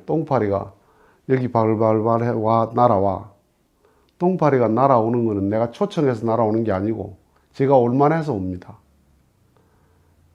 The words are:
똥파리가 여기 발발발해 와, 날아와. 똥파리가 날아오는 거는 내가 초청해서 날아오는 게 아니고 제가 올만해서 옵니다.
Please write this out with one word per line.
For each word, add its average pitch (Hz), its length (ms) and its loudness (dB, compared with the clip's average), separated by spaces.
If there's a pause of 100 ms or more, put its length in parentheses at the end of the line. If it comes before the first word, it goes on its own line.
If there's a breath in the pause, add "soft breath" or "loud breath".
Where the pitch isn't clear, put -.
똥파리가 107 680 -2 (560)
여기 127 220 -2
발발발해 110 760 0
와, 113 440 0
날아와. 101 580 0 (880)
똥파리가 151 500 2
날아오는 117 600 2
거는 101 220 -2
내가 113 200 0
초청해서 131 560 -2
날아오는 113 380 0
게 107 80 -2
아니고 98 460 -4 (360)
제가 139 240 2
올만해서 143 560 2
옵니다. 92 440 -8 (1600)